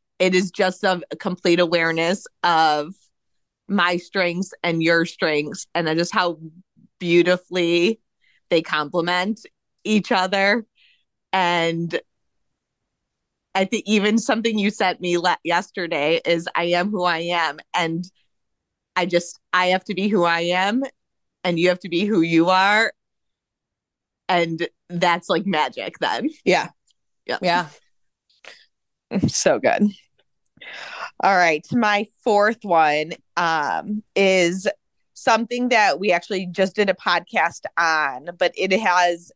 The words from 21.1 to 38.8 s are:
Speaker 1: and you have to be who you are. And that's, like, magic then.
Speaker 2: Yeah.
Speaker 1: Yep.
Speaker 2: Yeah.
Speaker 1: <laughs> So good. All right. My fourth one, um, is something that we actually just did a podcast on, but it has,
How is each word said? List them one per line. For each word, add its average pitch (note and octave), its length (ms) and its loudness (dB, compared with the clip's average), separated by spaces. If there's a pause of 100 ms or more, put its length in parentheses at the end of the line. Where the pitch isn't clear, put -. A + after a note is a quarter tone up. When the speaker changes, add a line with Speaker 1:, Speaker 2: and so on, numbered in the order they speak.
Speaker 1:
and F3 160 0
you F3 80 4
have F3+ 120 0
to G3 80 -14
be E3+ 180 -2
who G3+ 160 2
you E3 260 2
are. G3+ 440 2 (1400)
And E3+ 380 0 (220)
that's, F3 400 0
like, E3+ 160 0
magic D3+ 540 -2
then. A#2+ 280 -2 (160)
Speaker 2:
Yeah. F3 240 0 (580)
Speaker 1:
Yep. - 160 -4
Speaker 2:
Yeah. F3 300 0
Speaker 1:
<laughs> - 1600 -10
So C#3+ 300 2
good. - 260 2 (1400)
All G3 140 4
right. E3+ 380 2
My G#3+ 340 0 (180)
fourth G#3+ 380 2
one, D#3 500 2 (260)
um, E3 640 -2 (120)
is F#3+ 540 2 (460)
something A#3+ 560 0
that G#3 280 4
we F#3+ 140 0
actually F#3 340 -2
just F#3+ 300 -2
did G3+ 140 2
a F#3 40 0
podcast E3+ 680 -2 (160)
on, D#3 500 -2 (100)
but F3+ 160 0
it F#3+ 180 -2
has, F3 640 0